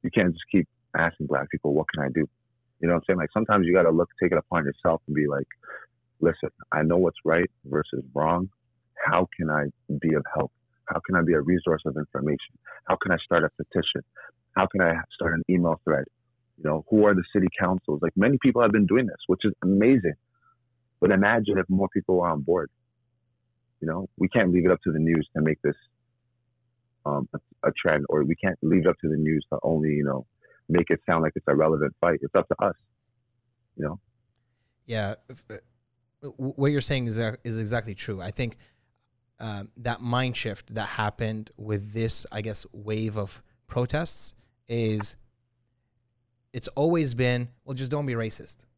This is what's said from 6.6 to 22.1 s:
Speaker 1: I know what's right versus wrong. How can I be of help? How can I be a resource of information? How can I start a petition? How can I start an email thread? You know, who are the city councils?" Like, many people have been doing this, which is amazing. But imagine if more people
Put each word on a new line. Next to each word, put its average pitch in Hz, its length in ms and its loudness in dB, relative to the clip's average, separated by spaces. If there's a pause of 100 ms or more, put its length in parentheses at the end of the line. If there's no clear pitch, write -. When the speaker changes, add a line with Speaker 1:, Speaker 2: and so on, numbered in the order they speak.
Speaker 1:
I 78 120 0
know 82 140 2
what's 90 280 2
right 82 240 2 (160)
versus 67 380 -4 (100)
wrong. 85 380 0 (520)
How 92 320 0
can 80 140 -4
I 73 220 0 (280)
be 80 140 0
of 73 100 0 (120)
help? 71 160 -4 (340)
How 82 140 -6
can 92 160 -4
I 85 80 2
be 82 100 2
a 76 80 2
resource 82 460 0
of 71 100 -6
information? 71 600 -6 (280)
How 80 100 2
can 92 140 -4
I 82 60 2
start 82 260 2
a 78 140 0
petition? - 460 -4 (520)
How 95 120 2
can 95 140 -2
I 82 200 2 (140)
start 82 180 -2
an 82 160 -2
email 87 340 2
thread? 71 220 0 (540)
You 76 60 -10
know, 78 260 -2
who 104 160 6
are 101 80 6
the 90 80 2 (100)
city 92 140 4 (120)
councils?" 90 440 0
Like, 82 120 -2
many 123 280 4
people 123 180 4
have 110 100 6
been 107 140 4
doing 113 220 2
this, - 180 -8
which - 180 0
is 104 100 0 (100)
amazing. 98 500 4 (840)
But 92 120 4
imagine 101 460 4
if 92 100 0
more 92 220 0
people 92 320 0